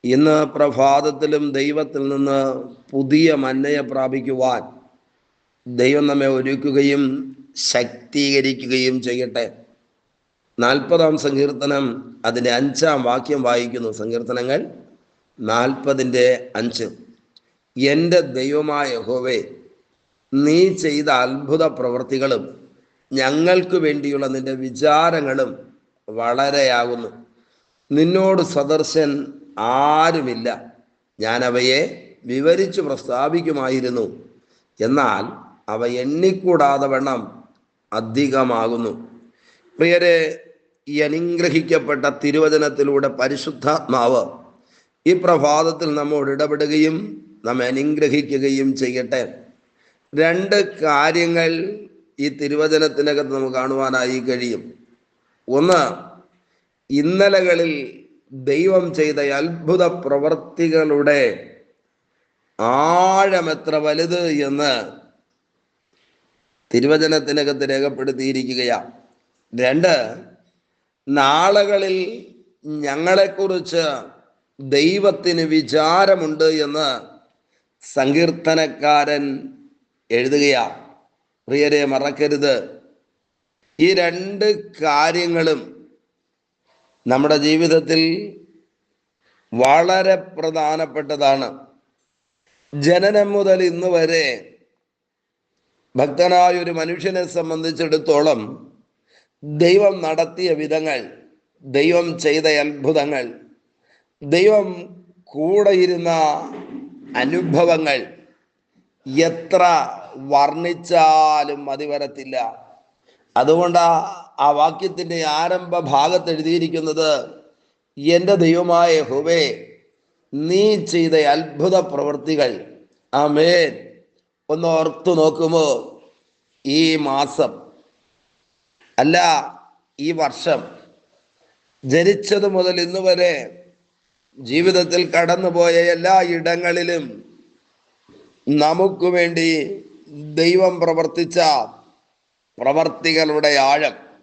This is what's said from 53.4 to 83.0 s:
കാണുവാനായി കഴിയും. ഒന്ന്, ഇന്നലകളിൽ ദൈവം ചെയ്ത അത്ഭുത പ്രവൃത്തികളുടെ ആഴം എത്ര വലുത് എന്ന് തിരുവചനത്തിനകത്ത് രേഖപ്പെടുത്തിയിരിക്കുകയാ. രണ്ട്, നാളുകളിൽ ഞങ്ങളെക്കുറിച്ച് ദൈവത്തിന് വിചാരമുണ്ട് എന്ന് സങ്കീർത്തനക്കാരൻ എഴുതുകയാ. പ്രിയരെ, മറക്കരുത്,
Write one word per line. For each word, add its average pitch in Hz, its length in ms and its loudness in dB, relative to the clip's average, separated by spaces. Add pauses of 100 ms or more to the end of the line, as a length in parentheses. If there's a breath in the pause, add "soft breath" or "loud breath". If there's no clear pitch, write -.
കാണുവാനായി 131 640 -2
കഴിയും. 123 420 -4 (840)
ഒന്ന്, 156 340 2 (1080)
ഇന്നലകളിൽ 175 840 2 (580)
ദൈവം 160 600 2
ചെയ്ത 151 260 0 (120)
അത്ഭുത 165 520 0 (140)
പ്രവൃത്തികളുടെ 147 1200 0 (1400)
ആഴം 180 880 2
എത്ര 156 260 -4
വലുത് 160 480 0 (160)
എന്ന് 139 340 0 (2000)
തിരുവചനത്തിനകത്ത് 143 1000 0
രേഖപ്പെടുത്തിയിരിക്കുകയാ. 131 1080 -2 (760)
രണ്ട്, 147 420 2 (1120)
നാളുകളിൽ 190 880 2 (840)
ഞങ്ങളെക്കുറിച്ച് 175 1080 0 (720)
ദൈവത്തിന് 165 880 2
വിചാരമുണ്ട് 160 1000 2 (100)
എന്ന് 147 300 -2 (920)
സങ്കീർത്തനക്കാരൻ 147 1400 0 (840)
എഴുതുകയാ. 131 540 2 (840)
പ്രിയരെ, 147 380 2
മറക്കരുത്, 143 720 0 (1200)